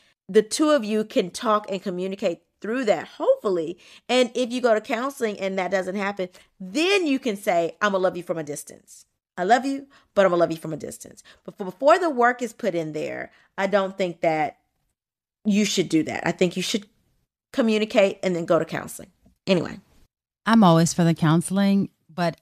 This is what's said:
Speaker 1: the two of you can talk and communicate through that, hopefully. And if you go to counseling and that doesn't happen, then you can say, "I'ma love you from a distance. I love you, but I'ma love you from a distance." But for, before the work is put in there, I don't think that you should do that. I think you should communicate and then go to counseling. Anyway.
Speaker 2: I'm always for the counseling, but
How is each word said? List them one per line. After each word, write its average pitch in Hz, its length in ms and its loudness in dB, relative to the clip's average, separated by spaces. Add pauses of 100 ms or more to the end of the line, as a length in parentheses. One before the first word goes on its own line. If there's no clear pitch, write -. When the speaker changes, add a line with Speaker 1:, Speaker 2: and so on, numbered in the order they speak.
(280)
Speaker 1:
the 214 140 4
two 302 300 0
of 277 120 2
you 214 200 -2
can 214 260 -2
talk 214 400 -2
and 190 120 -6
communicate 190 600 -6 (180)
through 240 240 -4
that, 175 220 0
hopefully. 196 720 -2 (300)
And 247 260 2
if 226 160 -2
you 247 100 -6
go 226 140 4
to 214 60 2
counseling 233 580 -6
and 190 220 -4
that 180 100 -4
doesn't 185 240 -2
happen, 196 340 -4 (300)
then 330 480 0
you 269 140 0
can 214 160 -4
say, 170 440 -2
"I'ma 202 180 0
love 185 180 0
you 170 80 -10
from 165 120 -6
a 160 60 -6
distance. - 640 -14 (320)
I 180 80 -4
love 240 200 4
you, 269 220 -6 (260)
but 196 140 4
I'ma 175 80 2
love 170 160 2
you 160 60 -6
from 160 160 -10
a 156 40 -8
distance." - 460 -16 (220)
But - 120 -18
for, - 60 -10
before 269 380 2
the 339 100 0
work 247 320 0
is 226 100 -6
put 208 220 -4
in 156 200 -4
there, 131 360 -8 (260)
I 196 120 -2
don't 190 280 0
think 180 260 -4
that 156 360 0 (840)
you 208 200 2
should - 240 -2
do 160 140 2
that. - 240 -6
I 170 60 0
think 175 240 -2
you 185 80 -4
should - 240 -4 (640)
communicate 214 720 2
and 190 100 0
then 170 100 -4
go 160 140 2
to 156 60 -2
counseling. - 480 -10 (340)
Anyway. 185 320 0 (640)
Speaker 2:
I'm 226 200 6
always 165 280 6
for 175 120 2
the 165 100 4
counseling, 190 760 2 (220)
but 165 280 -4